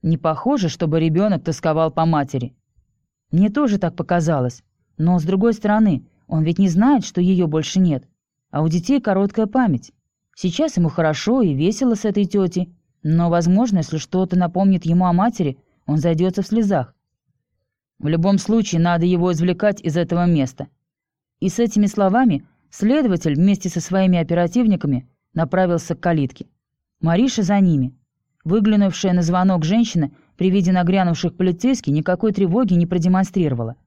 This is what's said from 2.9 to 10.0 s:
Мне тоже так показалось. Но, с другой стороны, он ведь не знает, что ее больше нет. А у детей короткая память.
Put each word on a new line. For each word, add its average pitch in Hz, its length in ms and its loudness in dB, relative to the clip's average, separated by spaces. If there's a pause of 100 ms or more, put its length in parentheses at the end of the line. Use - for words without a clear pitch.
Мне 196 200 2
тоже 220 280 0
так 175 160 -4
показалось. 156 720 -2 (320)
Но, 175 220 2
с 156 60 -2
другой 190 280 0
стороны, 214 540 0 (200)
он 156 160 -2
ведь 170 160 -2
не 190 100 4
знает, 214 360 2
что - 160 -6
ее 180 260 2
больше 156 320 -2
нет. 160 300 0 (420)
А 147 120 -2
у 160 60 0
детей 175 320 0
короткая 202 460 0
память. 208 460 -2 (420)